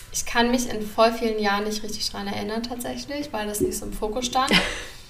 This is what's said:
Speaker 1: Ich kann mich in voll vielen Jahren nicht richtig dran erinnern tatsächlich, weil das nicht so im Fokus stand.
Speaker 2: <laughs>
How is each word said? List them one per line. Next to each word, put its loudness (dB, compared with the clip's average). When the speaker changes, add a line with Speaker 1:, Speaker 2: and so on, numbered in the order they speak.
Speaker 1:
Ich -2
kann 4
mich 2
in -4
voll 6
vielen 0
Jahren 2
nicht -2
richtig -4
dran -6
erinnern -2
tatsächlich, -6
weil -2
das -2
nicht 0
so -8
im -6
Fokus -2
stand. 2
Speaker 2:
<laughs> 6